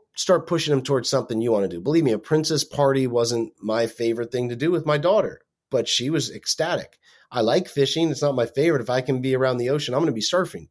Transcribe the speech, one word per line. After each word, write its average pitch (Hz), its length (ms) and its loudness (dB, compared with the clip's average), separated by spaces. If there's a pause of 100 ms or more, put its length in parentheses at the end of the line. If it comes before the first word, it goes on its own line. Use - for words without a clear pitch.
(160)
start - 320 0
pushing 156 240 0
them 131 120 2
towards 131 260 -2
something 113 320 -2
you 117 100 2
wanna 101 160 2
do. 85 120 -8
Believe 151 240 2
me, 127 80 4
a 107 60 0
princess 156 460 0
party 135 420 2
wasn't 117 560 0
my 110 240 0
favorite 117 460 -2
thing 123 180 -2
to 123 60 -8
do 151 160 -2
with 156 160 -2
my 151 100 2
daughter, 180 440 0 (280)
but 120 180 0
she 123 220 -2
was 151 220 -2
ecstatic. 156 680 -4 (340)
I 120 100 0
like 139 260 2
fishing. 151 420 0
It's 147 140 -4
not 143 100 2
my 120 140 0
favorite. 147 340 2
If 107 80 -6
I 127 120 0
can 131 200 -2
be 131 140 0
around 131 220 2
the 120 120 -2
ocean, 147 240 -2
I'm 143 80 2
gonna 160 100 2
be 110 100 -4
surfing 135 500 -2